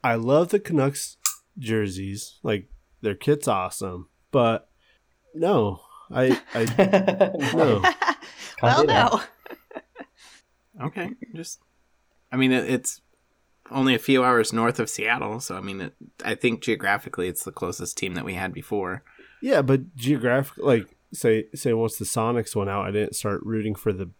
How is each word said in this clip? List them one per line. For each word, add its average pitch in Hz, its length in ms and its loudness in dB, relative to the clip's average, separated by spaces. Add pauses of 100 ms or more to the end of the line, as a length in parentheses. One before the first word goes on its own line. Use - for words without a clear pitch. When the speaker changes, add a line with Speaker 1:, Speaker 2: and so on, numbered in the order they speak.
Speaker 1:
I 117 120 2
love 135 340 4
the 208 100 4
Canucks 143 580 -2 (420)
jerseys. 101 840 -4
Like, 107 260 -2 (320)
their 104 140 -2
kit's 147 320 0
awesome. 92 640 -4 (220)
But 117 380 2 (680)
no, 147 460 2 (300)
I, 127 280 2 (140)
I, 117 120 0
Speaker 2:
<laughs> 190 920 2
Speaker 1:
no. 131 260 4
Speaker 3:
<laughs> - 100 4 (680)
Speaker 2:
Can't - 20 -2
Speaker 3:
Well, 262 200 6
Speaker 2:
do 466 60 6
that. - 240 4 (1700)
Speaker 3:
no. 127 80 -6
Speaker 4:
Okay, 185 240 -6 (240)
just, 165 240 -12 (720)
I 127 60 -6
mean, 131 140 4
it, 127 180 2
it's 127 320 -4 (680)
only 131 240 2
a 113 60 2
few 131 240 4
hours 123 280 4
north 117 280 0
of 110 100 -2
Seattle, 110 500 -4
so, 92 160 -10
I 95 60 -10
mean, 95 200 -10
it, - 120 -12 (320)
I 110 100 -2
think 113 260 0
geographically 98 680 -2
it's 87 160 -6
the - 80 -10
closest - 460 -8
team 92 180 -6
that 82 100 -6
we 95 80 -6
had 92 200 -6
before. 95 500 -6 (380)
Speaker 1:
Yeah, 240 200 4
but 135 340 0
geographic-, 127 680 0
like, 117 320 2 (180)
say, 110 400 2
say 123 200 0
once 113 240 0
the 104 80 -6
Sonics 113 500 -2
went 98 160 0
out, 98 160 -2
I 98 40 -4
didn't 104 240 -2
start 101 280 -4
rooting 107 320 -2
for 107 180 -2
the 92 160 -6 (100)